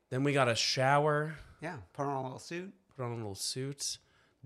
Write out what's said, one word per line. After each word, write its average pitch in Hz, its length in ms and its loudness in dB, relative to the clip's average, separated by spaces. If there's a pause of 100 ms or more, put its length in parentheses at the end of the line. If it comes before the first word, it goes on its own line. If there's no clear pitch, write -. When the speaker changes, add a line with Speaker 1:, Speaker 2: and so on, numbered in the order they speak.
Speaker 1:
Then 131 140 0
we 143 100 4
got 135 140 6
a 117 80 4
shower. 147 800 4 (260)
Speaker 2:
Yeah, 156 160 -8 (160)
put 143 120 -4
on 143 100 -2
a 131 80 -4
little 131 160 -8
suit. 180 340 -10 (220)
Speaker 1:
Put 131 100 -6
on 120 60 -4
a 120 40 -6
little 104 200 -6
suit. - 640 -6 (480)